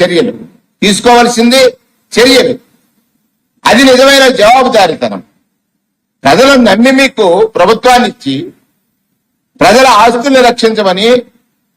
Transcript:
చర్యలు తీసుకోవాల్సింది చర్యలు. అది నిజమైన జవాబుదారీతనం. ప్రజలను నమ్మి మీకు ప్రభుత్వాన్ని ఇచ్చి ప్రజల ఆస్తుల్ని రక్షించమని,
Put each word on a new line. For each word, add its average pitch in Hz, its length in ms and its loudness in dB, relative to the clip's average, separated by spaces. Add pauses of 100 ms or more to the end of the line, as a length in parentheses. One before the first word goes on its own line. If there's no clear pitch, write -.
చర్యలు 175 280 -2 (500)
తీసుకోవాల్సింది 240 840 0 (540)
చర్యలు. 254 400 0 (1040)
అది 220 180 0
నిజమైన 269 440 2
జవాబుదారీతనం. 202 960 0 (1000)
ప్రజలను 247 400 2
నమ్మి 220 280 2
మీకు 220 560 -2
ప్రభుత్వాన్ని 220 600 0
ఇచ్చి - 400 -10 (1080)
ప్రజల 214 280 2
ఆస్తుల్ని 247 540 0
రక్షించమని, 220 760 -2 (600)